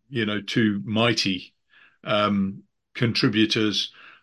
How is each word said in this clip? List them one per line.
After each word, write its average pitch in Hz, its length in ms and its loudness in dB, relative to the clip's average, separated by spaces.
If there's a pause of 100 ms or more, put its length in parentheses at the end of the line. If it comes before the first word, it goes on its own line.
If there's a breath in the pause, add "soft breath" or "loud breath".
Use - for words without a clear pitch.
you 120 180 -2
know, 104 140 -4
two 101 440 0
mighty, 107 720 -2 (480 soft breath)
um, 101 600 0 (300)
contributors. 107 960 0 (300 loud breath)